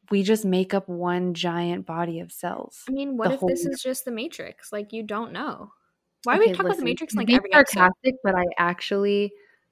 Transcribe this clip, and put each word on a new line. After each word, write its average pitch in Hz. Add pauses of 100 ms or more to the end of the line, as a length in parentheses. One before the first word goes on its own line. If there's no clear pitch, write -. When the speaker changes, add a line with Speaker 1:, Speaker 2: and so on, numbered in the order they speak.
(120)
Speaker 1:
we 202
just 214
make 185
up 190
one 175
giant 175
body 165
of 170
cells, -
Speaker 2:
I 262
mean, 269
what 220
Speaker 1:
the 175
Speaker 2:
if 269
Speaker 1:
whole 190
Speaker 2:
this -
is -
Speaker 1:
universe. 262
Speaker 2:
just 262
the 254
Matrix? -
Like, 208
you 226
don't 214
know. 254 (520)
Why 247
do 381
we 453
Speaker 1:
Okay, 370
Speaker 2:
talk 359
about -
the 392
Speaker 1:
listen, 339
Speaker 2:
Matrix 254
in, 214
Speaker 1:
to 247
Speaker 2:
like, 220
Speaker 1:
be 240
Speaker 2:
every 381
episode? 277
Speaker 1:
sarcastic, 196
but 190
I 180 (140)
actually, 202 (400)